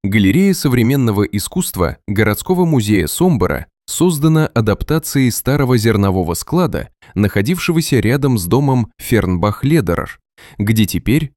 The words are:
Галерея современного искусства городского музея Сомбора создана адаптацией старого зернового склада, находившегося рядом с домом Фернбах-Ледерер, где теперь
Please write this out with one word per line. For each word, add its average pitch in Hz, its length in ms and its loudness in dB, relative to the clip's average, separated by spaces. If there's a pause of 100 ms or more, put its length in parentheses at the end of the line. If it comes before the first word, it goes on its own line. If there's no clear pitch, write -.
Галерея 104 480 2
современного 117 680 0
искусства - 720 -4 (100)
городского 107 600 0
музея 104 400 0
Сомбора 90 600 0 (200)
создана 156 600 2
адаптацией 120 840 0
старого 127 460 0
зернового 98 560 0
склада, 151 560 -4 (240)
находившегося 127 840 0
рядом 131 380 0
с 87 80 -4
домом 127 520 0
Фернбах-Ледерер, 101 1200 0 (380)
где 110 260 2
теперь 135 520 -2